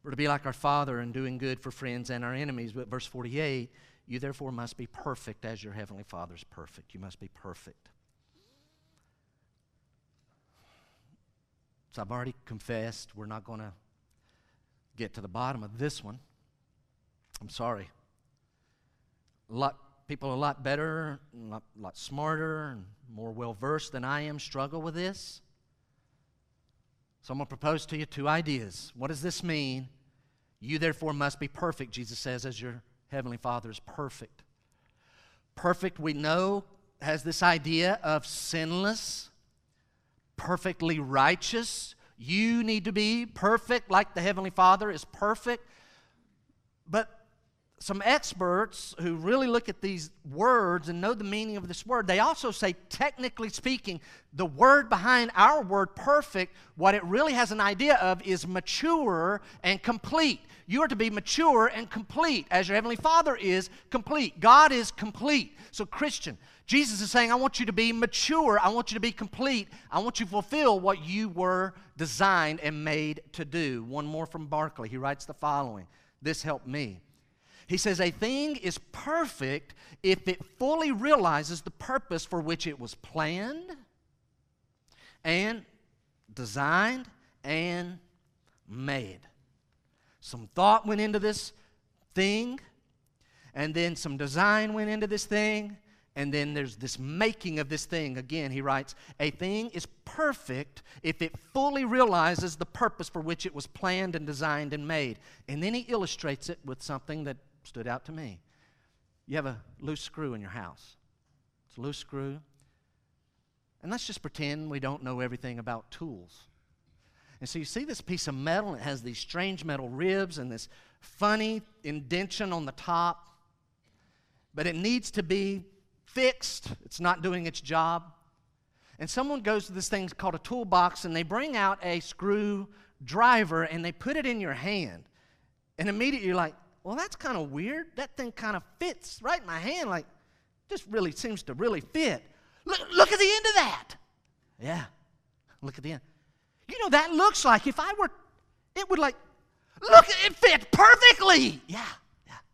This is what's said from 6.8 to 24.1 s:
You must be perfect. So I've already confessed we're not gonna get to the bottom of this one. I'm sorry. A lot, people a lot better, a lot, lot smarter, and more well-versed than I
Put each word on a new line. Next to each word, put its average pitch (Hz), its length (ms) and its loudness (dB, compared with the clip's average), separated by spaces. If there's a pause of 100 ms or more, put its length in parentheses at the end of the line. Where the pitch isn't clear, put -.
You 92 60 -18
must 92 200 -18
be 98 100 -18
perfect. - 600 -20 (4000)
So 107 120 -12
I've 98 80 -10
already 123 240 -8 (100)
confessed 113 680 -10
we're 104 100 -16
not 107 180 -12
gonna 107 300 -16 (1200)
get 107 200 -10
to 113 60 -14
the 98 60 -14
bottom 117 360 -6
of 107 160 -16
this 143 240 -8
one. 107 160 -16 (1200)
I'm 101 80 -18
sorry. 113 400 -8 (1600)
A 113 40 -14
lot, - 540 -6
people 139 260 -8
a - 20 -4
lot 143 260 -4
better, 151 580 -4 (140)
a 120 40 -20
lot, 110 260 -14 (120)
lot 107 220 -16
smarter, 156 720 -6
and 104 160 -14 (240)
more 113 220 -12
well-versed 120 600 -6
than 127 140 -8
I 143 160 -4